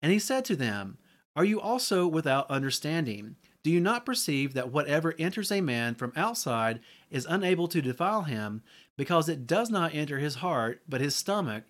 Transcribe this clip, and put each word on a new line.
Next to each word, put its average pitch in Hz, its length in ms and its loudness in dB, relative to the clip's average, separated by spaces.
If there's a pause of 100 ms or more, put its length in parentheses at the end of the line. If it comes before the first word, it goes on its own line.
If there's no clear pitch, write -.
And 156 100 2
he 208 80 6
said 262 280 0
to 185 100 0
them, 101 400 -2 (400)
"Are 160 80 4
you 208 160 2
also 208 460 2
without 147 440 2
understanding? 135 840 -2 (260)
Do 156 80 0
you 175 100 6
not 233 260 2
perceive 139 480 0
that 127 180 -2
whatever 151 460 2
enters 190 340 -2
a 196 80 2
man 117 340 0
from 120 220 -6
outside 120 640 0 (300)
is 131 180 -4
unable 180 400 2
to 165 140 2
defile 180 400 0
him, 110 400 -4 (340)
because 160 320 2
it 143 180 -4
does 208 220 2
not 170 260 0
enter 143 240 -2
his 139 180 -2
heart, 123 520 -2
but 135 140 -2
his 143 120 0
stomach, 156 560 -2